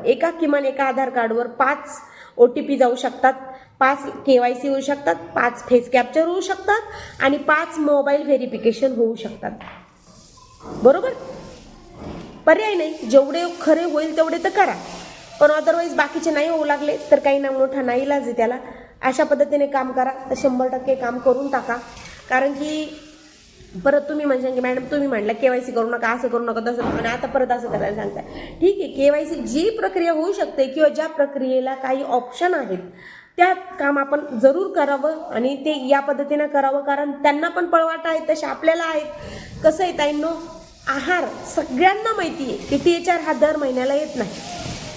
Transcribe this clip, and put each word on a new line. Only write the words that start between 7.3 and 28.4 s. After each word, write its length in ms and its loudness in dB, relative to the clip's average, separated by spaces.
पाच 420 0
मोबाईल 440 2
व्हेरिफिकेशन 760 0
होऊ 180 2
शकतात, 360 -10
बरोबर? 280 6
पर्याय 280 4
नाही, 200 -2
जेवढे 500 4
खरे 240 4
होईल 320 -2
तेवढे 280 2
तर 40 0
करा, 260 4
पण 100 8
otherwise 460 2
बाकीचे 340 0
नाही 180 2
होऊ 160 0
लागले 320 0
तर 80 8
काही 200 2
ना, 120 -2
मोठा 320 0
नाईलाज 400 0
आहे 100 -4
त्याला. 240 0
अशा 220 2
पद्धतीने 420 2
काम 260 -2
करा, 180 0
तर 60 0
शंभर 320 0
टक्के 260 0
काम 240 -4
करून 320 2
टाका. 260 -2
कारण 220 2
की 480 -6
परत 160 4
तुम्ही 260 -4
म्हणशाल 280 0
की 60 -2
"मॅडम, 240 -2
तुम्ही 240 -2
म्हटलं 240 -2
केवायसी 400 0
करू 180 0
नका, 180 -2
असं 200 -2
करू 160 -2
नका, 160 -2
तसं 120 -2
करू 160 -4
नका," 100 -2
आणि 100 -2
आता 180 -4
परत 260 0
असं 160 -2
करायला 280 -4
सांगताय. 280 -8